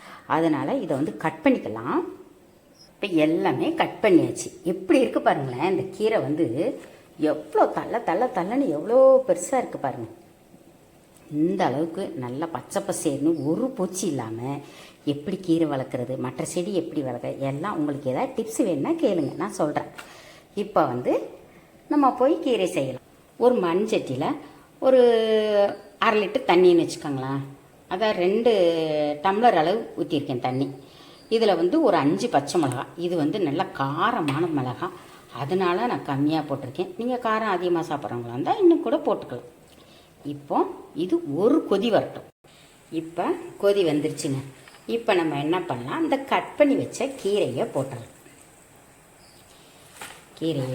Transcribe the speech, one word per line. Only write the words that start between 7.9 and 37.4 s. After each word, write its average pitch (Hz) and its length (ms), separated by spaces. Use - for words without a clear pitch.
தள்ள, 214 280
தள்ளன்னு 214 400
எவ்வளோ 208 200
பெருசா - 340
இருக்கு - 240
பாருங்க. 123 240
இந்த 185 260
அளவுக்கு 165 360
நல்லா 127 320
பச்சை 127 320
பசேர்னு 147 440
ஒரு 214 160
பூச்சி 185 320
இல்லாம 113 300
எப்படி 143 320
கீரை 165 260
வளர்க்குறது, 127 440
மற்ற 127 260
செடி 180 300
எப்படி - 260
வளர்க்குறது, 127 320
எல்லாம் 170 280
உங்களுக்கு 143 340
ஏதாவது 214 240
டிப்ஸ் - 300
வேணும்னா 175 260
கேளுங்க, 185 300
நான் 208 180
சொல்றேன். 151 280
இப்ப 180 280
வந்து 127 220
நம்ம 285 260
போய் 269 160
கீரை 214 280
செய்யலாம். 131 320
ஒரு 247 100
மண் 175 160
சட்டியில 143 340
ஒரு 262 140
அரை 220 160
லிட்டர் - 280
தண்ணின்னு 175 340
வச்சுக்கோங்களேன். 139 560
அதான் 214 200
ரெண்டு 226 280
டம்ளர் 202 380
அளவு 190 180
ஊத்திருக்கேன் 139 460
தண்ணி. 131 200
இதுல 208 240
வந்து 180 160
ஒரு 175 140
அஞ்சு 185 340
பச்சை 143 280
மிளகா, 127 220
இது 175 160
வந்து 156 260
நல்ல 165 160
காரமான 156 640
மிளகா, 127 320
அதனால 185 500
நான் 139 180
கம்மியா 151 380
போட்டிருக்கேன். 135 500
நீங்க 247 180
காரம் 220 280